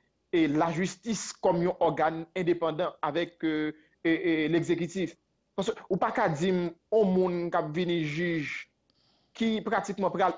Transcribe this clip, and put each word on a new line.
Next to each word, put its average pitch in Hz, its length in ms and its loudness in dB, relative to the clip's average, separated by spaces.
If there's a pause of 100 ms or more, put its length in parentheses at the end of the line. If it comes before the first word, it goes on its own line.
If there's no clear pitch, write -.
(320)
et 165 160 4
la 156 240 2
justice 185 640 -4
comme 180 220 2 (100)
un 180 140 0
organe 160 440 0 (120)
indépendant 170 560 0 (100)
avec, 165 420 -4
euh, 156 280 0 (320)
et, 165 400 2
et 151 40 0
l'exécutif. 165 680 -2 (400)
Parce 196 140 -2
que - 60 -2 (140)
ou 190 80 0
pa - 140 0
ka 214 160 2
di 160 240 0
m, 175 180 0 (200)
on 220 140 4
moun 180 460 2
k 185 60 -2
ap 160 180 -2
vini 170 300 0
jij 156 640 -4 (720)
ki 220 240 0
pratikman 196 480 -2
pral 175 280 2